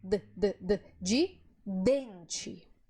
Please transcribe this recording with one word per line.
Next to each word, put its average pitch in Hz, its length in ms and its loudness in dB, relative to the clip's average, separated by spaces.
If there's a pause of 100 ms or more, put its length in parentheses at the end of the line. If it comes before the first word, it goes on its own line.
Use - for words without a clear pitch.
d, 190 180 -2 (160)
d, 190 240 0
d, 185 200 0 (200)
de 240 280 2 (380)
dente. 196 1000 -2 (200)